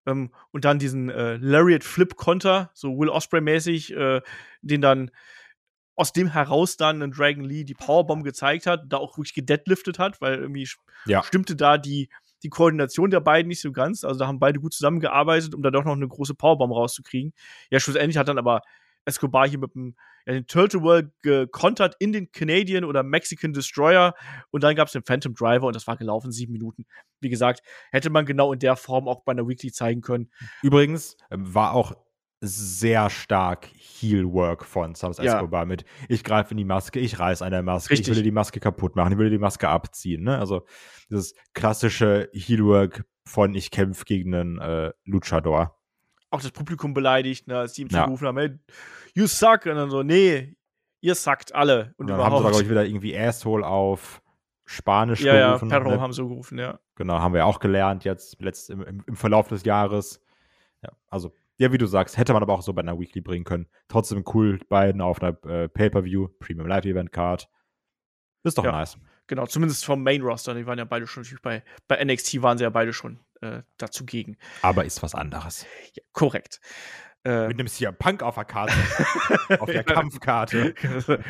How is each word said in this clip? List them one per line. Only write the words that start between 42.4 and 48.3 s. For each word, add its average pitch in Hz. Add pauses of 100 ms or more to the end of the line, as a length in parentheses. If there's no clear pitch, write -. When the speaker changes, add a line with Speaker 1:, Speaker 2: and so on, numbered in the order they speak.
Speaker 2:
von, 101
„Ich 95
kämpf 95
gegen 90
einen, 87
äh, 82 (140)
Luchador.“ 80 (520)
Speaker 1:
Auch 143
das 131
Publikum 147
beleidigt, 131
ne, 123
als 120
die 139
ihm 131
Speaker 2:
Ja. 87
Speaker 1:
zugerufen 135
haben, 127